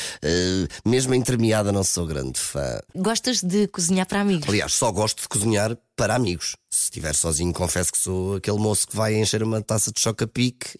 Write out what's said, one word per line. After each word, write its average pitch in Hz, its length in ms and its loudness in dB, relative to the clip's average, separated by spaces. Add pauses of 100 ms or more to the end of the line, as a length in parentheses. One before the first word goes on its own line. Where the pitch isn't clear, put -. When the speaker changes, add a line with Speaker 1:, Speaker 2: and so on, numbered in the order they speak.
(220)
Speaker 1:
eh, 90 460 2 (180)
mesmo 127 300 2
entremeada 110 560 2
não 98 120 2
sou 87 220 0
grande 67 340 -4
fã. 65 400 -4 (160)
Speaker 2:
Gostas 220 460 -2
de 190 260 2
cozinhar 185 380 0
para 202 160 0
amigos? 180 260 0
Speaker 1:
Aliás, 98 260 2
só 117 180 2
gosto 104 320 0
de - 60 -6
cozinhar 110 480 0 (180)
para 110 180 2
amigos. 101 420 0 (140)
Se - 140 0
estiver 78 320 -4
sozinho, 85 380 0
confesso 90 380 0
que - 60 0
sou 92 380 -2
aquele 104 240 -2
moço 107 280 2
que - 80 -8
vai 110 200 2
encher 107 260 2
uma 110 200 0
taça 110 320 0
de - 80 -4
choca-pique 120 800 -2